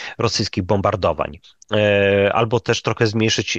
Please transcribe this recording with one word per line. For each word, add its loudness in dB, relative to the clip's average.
rosyjskich -2
bombardowań. -2
E, 4
albo 0
też -2
trochę 0
zmniejszyć -2